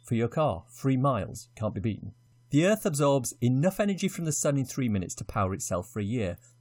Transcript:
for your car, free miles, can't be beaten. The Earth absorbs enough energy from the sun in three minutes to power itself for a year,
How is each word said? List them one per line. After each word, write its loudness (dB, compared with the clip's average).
for -2
your 2
car, 0
free 0
miles, 0
can't -2
be -4
beaten. -4
The 4
Earth 2
absorbs 2
enough 2
energy 0
from -4
the 0
sun 2
in 0
three -2
minutes 0
to -10
power 0
itself -4
for -6
a -2
year, -2